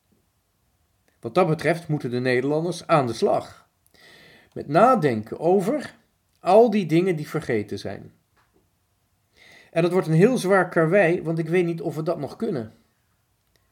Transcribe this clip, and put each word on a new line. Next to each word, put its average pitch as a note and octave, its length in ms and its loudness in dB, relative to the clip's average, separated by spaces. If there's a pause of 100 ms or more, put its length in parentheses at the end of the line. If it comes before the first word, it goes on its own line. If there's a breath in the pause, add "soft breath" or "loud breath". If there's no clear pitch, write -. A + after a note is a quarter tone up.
(1200)
Wat A2+ 140 -12
dat F#3 120 2
betreft D#3+ 420 -4
moeten C#3+ 220 -4
de B2 100 -4
Nederlanders C#3+ 680 -2
aan D3+ 200 2
de A2+ 60 -4
slag. - 560 -4 (840 soft breath)
Met - 160 -12
nadenken D3+ 680 2
over G3 580 0 (440)
al G#3+ 300 6
die G3+ 160 0
dingen E3+ 300 0
die D3+ 120 -10
vergeten G#2+ 500 -6
zijn. - 340 -14 (1600 soft breath)
En E3 120 0
dat F3 100 0
wordt F3+ 140 0
een D#3 60 0
heel G#3 260 6
zwaar F#3 300 2
karwei, F3 540 2
want D#3+ 160 -4
ik D#3+ 100 -4
weet F3+ 160 0
niet E3+ 160 -4
of D3+ 140 -8
we D#3 80 -6
dat D#3 160 -4
nog C#3 180 -10
kunnen. C#3 360 -6 (1000 soft breath)